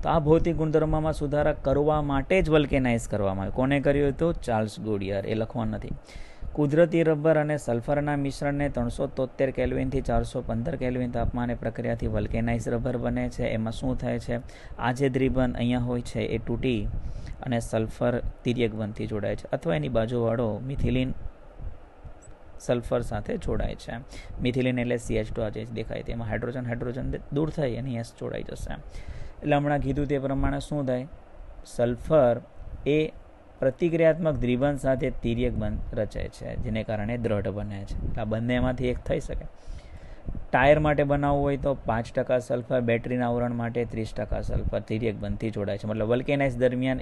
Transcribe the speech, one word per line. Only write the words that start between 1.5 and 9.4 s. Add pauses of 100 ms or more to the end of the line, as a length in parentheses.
કરવા
માટે
જ
વલ્કેનાઇઝ
કરવામાં
આવ્યું.
કોને
કર્યું
હતું?
ચાર્લ્સ
ગુડિયર.
એ
લખવાનું
નથી. (640)
કુદરતી
રબર
અને
સલ્ફરના
મિશ્રણને
ત્રણસો
તોતેર